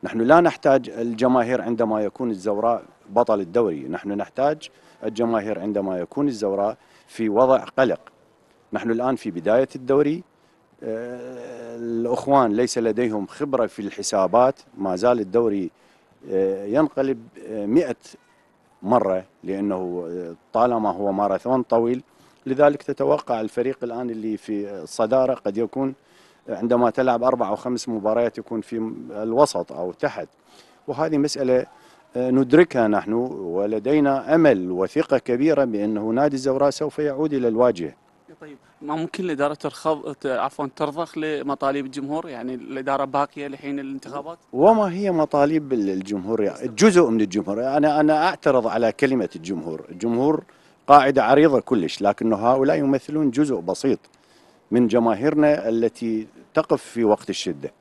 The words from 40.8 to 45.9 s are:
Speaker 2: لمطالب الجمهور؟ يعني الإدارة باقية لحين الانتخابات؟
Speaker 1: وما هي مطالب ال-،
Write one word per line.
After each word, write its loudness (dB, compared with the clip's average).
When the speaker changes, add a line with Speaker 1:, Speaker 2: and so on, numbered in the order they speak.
Speaker 2:
لمطالب -4
الجمهور؟ -8
يعني -10
الإدارة -4
باقية -4
لحين -10
الانتخابات؟ -12
Speaker 1:
وما 4
هي -2
مطالب 2
ال-، 0